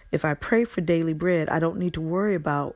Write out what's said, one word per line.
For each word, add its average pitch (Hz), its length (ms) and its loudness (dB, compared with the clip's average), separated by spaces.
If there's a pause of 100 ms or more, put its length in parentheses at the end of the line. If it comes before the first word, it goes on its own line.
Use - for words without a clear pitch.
(120)
If 151 120 0
I 151 120 2
pray 233 280 2
for - 180 -4
daily 165 320 2
bread, 165 360 0
I 160 100 2
don't 165 200 0
need 180 160 -2
to 160 60 -6
worry 185 340 0
about 147 400 -2